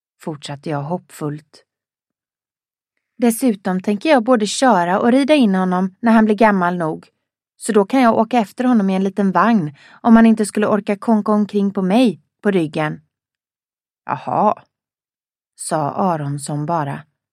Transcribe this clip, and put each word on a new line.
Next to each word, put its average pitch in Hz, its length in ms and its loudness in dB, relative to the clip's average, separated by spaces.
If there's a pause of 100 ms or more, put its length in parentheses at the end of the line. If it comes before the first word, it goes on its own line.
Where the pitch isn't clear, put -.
(220)
fortsatte 147 480 -12
jag 143 140 -4
hoppfullt. 151 800 -10 (1500)
"Dessutom 226 640 -2
tänker 208 280 -4
jag 269 140 4
både 220 240 2
köra 196 520 2
och 240 120 2
rida 277 220 2
in 233 220 2
honom 185 440 -2
när 233 120 0
han 226 140 6
blir 214 100 2
gammal 190 420 2
nog, 170 300 -6 (480)
så - 160 -8
då 202 140 4
kan 269 160 0
jag 233 160 4
åka 226 220 0
efter 220 240 -6
honom 226 260 2
i 190 60 -2
en 190 80 -2
liten 190 280 -2
vagn 180 440 0 (260)
om 226 140 6
han 226 100 8
inte 220 200 4
skulle 208 220 -4
orka 208 300 -2
konka 214 340 -2
omkring 202 420 -2
på 202 80 -6
mig 190 400 0 (200)
på 208 100 -2
ryggen." 156 500 -4 (1040)
"Jaha", - 580 -4 (920)
sa 156 360 -6
Aronsson 151 720 -6
bara. 156 400 -6 (280)